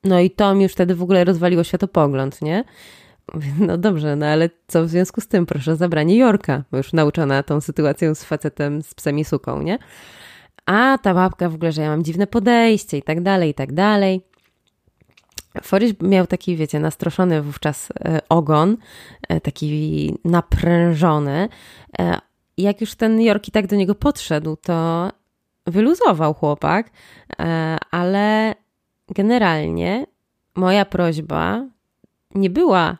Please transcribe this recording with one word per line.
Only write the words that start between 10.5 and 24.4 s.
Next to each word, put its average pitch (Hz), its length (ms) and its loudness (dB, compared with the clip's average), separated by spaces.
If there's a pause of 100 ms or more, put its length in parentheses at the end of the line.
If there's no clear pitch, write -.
A 254 360 2
ta - 120 2
babka 175 360 0
w 160 60 -8
ogóle, 165 160 -2
że 156 100 -4
ja 151 80 -2
mam 156 140 -2
dziwne 170 240 -2
podejście 226 720 2
i 139 40 -4
tak 156 200 -4
dalej, 180 280 2
i 147 40 -4
tak 135 200 -6
dalej. 190 480 2 (1400)
Foryś 208 400 0
miał 185 260 2
taki, 180 280 -4
wiecie, 156 240 -4
nastroszony 160 640 -2
wówczas, 147 480 -8 (160)
e, 160 140 0 (100)
ogon, 160 480 4 (520)
e, 165 120 -2
taki 151 720 -4 (120)
naprężony. 170 1200 2 (500)
E, 170 200 0 (380)
jak 196 240 -2
już 214 140 -8
ten 226 260 0
York 208 260 0
i - 40 -20
tak 202 160 -2
do 208 80 -2
niego 196 200 2
podszedł, 160 600 -2